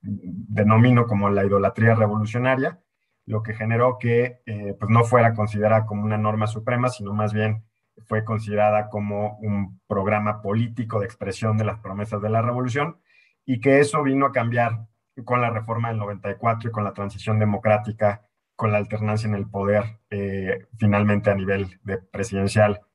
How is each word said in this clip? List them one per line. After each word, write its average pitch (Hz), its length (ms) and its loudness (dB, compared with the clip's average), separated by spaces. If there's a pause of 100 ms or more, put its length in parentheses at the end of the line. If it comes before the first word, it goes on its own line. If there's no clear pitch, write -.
denomino 110 1040 2
como 101 240 0
la 98 140 2
idolatría 101 500 4
revolucionaria, 123 840 0 (460)
lo 110 160 -2
que 107 120 -6
generó 113 440 2
que, 120 480 0
eh, 104 320 -8
pues 104 120 -4
no 117 140 6
fuera 113 300 4
considerada 107 520 0
como 104 180 -4
una 107 140 0
norma 107 280 0
suprema, 120 420 -2
sino 101 240 -8
más 107 200 -2
bien 107 320 -2 (400)
fue 110 200 -4
considerada 107 640 0
como 104 500 -4
un 101 480 -4
programa 104 560 -2
político 113 580 -2
de 98 60 -4
expresión 104 500 -4
de 110 80 0
las 101 160 -4
promesas 101 400 -8
de 107 100 -4
la 113 120 2
revolución, 127 560 -4 (460)
y 120 160 -2
que 135 200 6
eso 147 220 2
vino 139 240 2
a 123 60 0
cambiar 117 540 0 (380)
con 123 160 0
la 117 100 0
reforma 113 380 -4
del 113 100 -4
noventa 101 320 -6
y 98 60 -6
cuatro 113 320 -2
y 107 40 -6
con 107 120 -2
la 98 80 -4
transición 101 460 -4
democrática, 107 840 2 (320)
con 110 160 -2
la 104 80 2
alternancia 107 500 -2
en 107 60 0
el 101 140 -4
poder, 101 520 -2 (100)
eh, 98 560 -6 (120)
finalmente 104 520 2
a 98 40 4
nivel 98 480 -4
de 98 160 -6
presidencial 98 840 0 (140)